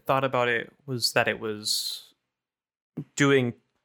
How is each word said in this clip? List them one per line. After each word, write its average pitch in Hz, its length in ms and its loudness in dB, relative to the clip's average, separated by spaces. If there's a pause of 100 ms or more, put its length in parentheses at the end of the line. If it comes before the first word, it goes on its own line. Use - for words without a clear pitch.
thought 135 180 2
about 127 260 0
it 120 220 -2 (140)
was 127 280 -2
that 117 140 4
it 107 120 -2
was - 760 -6 (1000)
doing, 135 380 4 (320)